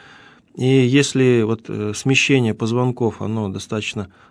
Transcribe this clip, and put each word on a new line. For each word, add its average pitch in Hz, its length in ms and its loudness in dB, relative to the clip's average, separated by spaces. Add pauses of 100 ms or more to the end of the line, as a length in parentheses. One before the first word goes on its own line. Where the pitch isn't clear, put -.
(540)
И 127 100 -6
если 131 800 4
вот, 110 260 -4
э, 104 260 -6
смещение 131 600 2
позвонков, 120 680 -2
оно 104 300 -4
достаточно 104 580 -8 (220)